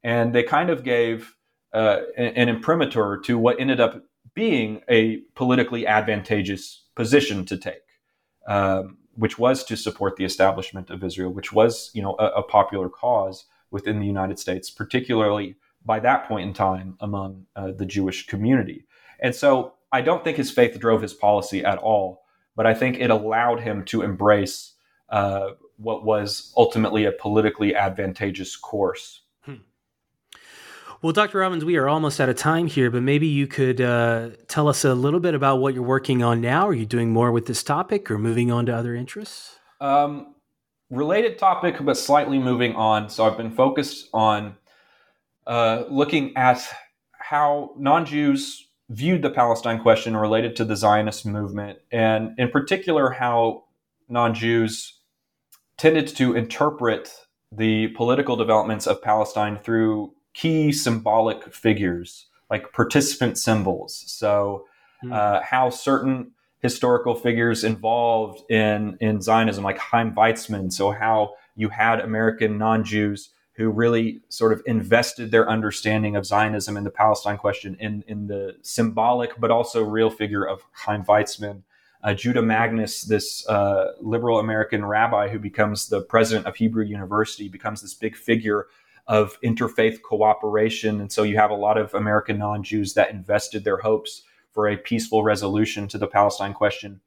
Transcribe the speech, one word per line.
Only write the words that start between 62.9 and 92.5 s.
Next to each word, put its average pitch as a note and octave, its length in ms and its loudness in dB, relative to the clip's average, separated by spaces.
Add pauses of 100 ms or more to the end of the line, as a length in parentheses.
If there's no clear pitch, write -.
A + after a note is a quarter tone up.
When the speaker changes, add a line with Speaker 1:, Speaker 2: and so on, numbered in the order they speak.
Speaker 1:
symbols. G2+ 680 -2
So, G2+ 580 -2 (360)
Speaker 2:
Hmm. B2 120 -10
Speaker 1:
uh, G#2 300 2
how B2+ 260 0
certain C3 640 -2 (280)
historical B2 540 2
figures A#2 500 0
involved A2+ 840 0
in, G#2+ 500 0
in G#2+ 220 0
Zionism, A2 420 2
like G2 140 -4
Chaim A2+ 380 -2
Weizmann, G#2+ 560 0
so G2 200 0
how G#2+ 440 0 (200)
you G#2+ 140 -2
had A2 300 2
American A2 580 0
non-Jews G#2+ 720 0 (240)
who A2 160 -2
really A2+ 600 0
sort A2+ 240 2
of A2 120 -4
invested A2+ 640 0
their A2+ 180 6
understanding G#2+ 680 -2
of G2 100 -2
Zionism G#2 520 -2
and G2+ 80 -6
the G2 60 -6
Palestine G#2 460 0
question G2+ 420 -4
in, G#2 280 -8
in G#2 200 -10
the G2 340 -8
symbolic A#2 800 0
but A#2+ 120 2
also A#2 320 2
real A2 260 2
figure G2+ 380 -4
of F#2+ 240 -6
Chaim G#2 320 -4
Weizmann. G#2 580 0 (420)
Uh, G#2 100 0
Judah A#2+ 300 0
Magnus, A2+ 580 0
this, - 480 -4
uh, G2+ 500 2
liberal A#2 380 0
American G#2+ 480 -2
rabbi G#2+ 420 2
who A2 120 -6
becomes G#2 500 -2
the G2+ 120 0
president A2+ 440 2
of G2 100 -8
Hebrew A2 300 0
University, G#2 640 -4
becomes G#2 320 -10
this G2 140 -16
big A2 200 -6
figure A2 520 0 (400)
of G#2+ 340 0
interfaith A2+ 640 0
cooperation. G#2+ 1000 0
And G2+ 100 -10
so G#2+ 120 0
you G#2 140 0
have G#2+ 120 4
a G#2 60 -2
lot G#2 220 0
of G#2+ 180 -2
American G#2+ 420 0
non-Jews G#2 560 -4